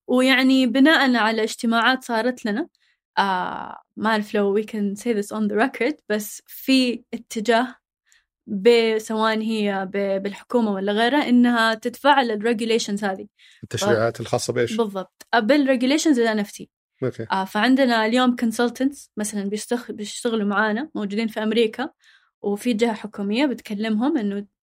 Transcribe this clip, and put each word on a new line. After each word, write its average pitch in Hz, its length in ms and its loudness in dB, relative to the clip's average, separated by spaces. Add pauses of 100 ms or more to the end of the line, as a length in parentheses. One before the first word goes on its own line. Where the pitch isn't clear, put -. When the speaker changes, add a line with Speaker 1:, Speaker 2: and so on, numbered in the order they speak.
Speaker 1:
ويعني 262 580 4
بناء 269 500 4
على 220 280 0
اجتماعات 233 600 0
صارت 247 420 -2
لنا، 233 220 -4 (500)
آه، 185 640 -4 (140)
ما 214 140 -2
أعرف 214 240 -2
لو 202 280 0
we - 20 -6
can 208 360 -6
say 233 140 -4
this 208 240 -6
on 214 120 -2
the 208 60 -4 (100)
record، 269 300 -2 (140)
بس 208 360 -6
في 254 580 0 (100)
اتجاه 233 640 -2 (720)
ب-، 226 500 4
سواء 220 420 0
هي 202 540 -2
ب-، 196 300 -2
بالحكومة 208 480 -2
ولا 196 200 -2
غيرها، 240 380 2
إنها 240 440 4
تتفعل 247 580 0
ال 214 100 -4
regulations 220 640 0
هذه. 202 240 -4 (360)
Speaker 2:
التشريعات 117 540 0
Speaker 1:
ف-، - 40 -10
Speaker 2:
الخاصة 120 320 -2
بإيش؟ 120 220 0
Speaker 1:
بالضبط. 202 580 -6
آه، 233 60 6
بال 262 280 4
regulations 269 500 2
ال 233 100 2
ان 214 120 0
اف 208 120 -4
تي. - 180 -16 (340)
Speaker 2:
أوكي. 117 280 -4
Speaker 1:
آه، 190 140 -2
فعندنا 233 600 2
اليوم 247 300 2
consultants 240 840 -2
مثلا 208 320 -4
بيشتغ-، 220 420 -6
بيشتغلوا 214 560 -4
معانا، 214 480 0
موجودين 208 320 -4
في 220 160 -6
أمريكا، 220 460 0 (520)
وفي 208 320 -2
جهة 226 200 0
حكومية 208 520 -4
بتكلمهم 220 720 -2
إنه 202 280 -4 (180)